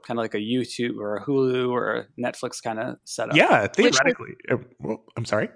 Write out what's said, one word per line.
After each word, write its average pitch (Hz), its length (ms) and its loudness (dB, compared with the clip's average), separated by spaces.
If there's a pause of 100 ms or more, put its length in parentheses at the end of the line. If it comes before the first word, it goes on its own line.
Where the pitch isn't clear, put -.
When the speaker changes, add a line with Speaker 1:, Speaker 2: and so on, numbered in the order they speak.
Speaker 1:
kinda 117 160 -2
like 110 120 -4
a 104 40 -2
YouTube 120 600 -2
or 104 180 -4
a 101 80 -8
Hulu 127 460 2
or 113 260 0
a 117 100 -6 (140)
Netflix 120 420 -6
kinda 113 420 -6
setup. 117 300 -4
Speaker 2:
Yeah, 208 280 6
Speaker 3:
Which - 80 2 (160)
is - 120 4
Speaker 2:
theoretically. - 380 0 (120)
Uh, 123 100 2 (200)
well, 110 240 -8 (140)
I'm 117 80 -6
sorry? 110 320 0